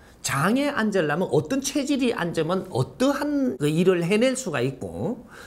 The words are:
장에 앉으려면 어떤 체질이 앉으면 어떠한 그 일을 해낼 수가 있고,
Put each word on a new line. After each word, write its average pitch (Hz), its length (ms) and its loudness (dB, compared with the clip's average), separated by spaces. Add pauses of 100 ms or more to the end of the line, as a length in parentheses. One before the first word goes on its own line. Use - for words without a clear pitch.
(220)
장에 202 460 0
앉으려면 185 640 0
어떤 269 300 2
체질이 269 520 0
앉으면 175 560 -2
어떠한 277 880 0
그 147 100 0
일을 170 360 4
해낼 226 320 2
수가 151 260 -2
있고, 127 680 -4 (200)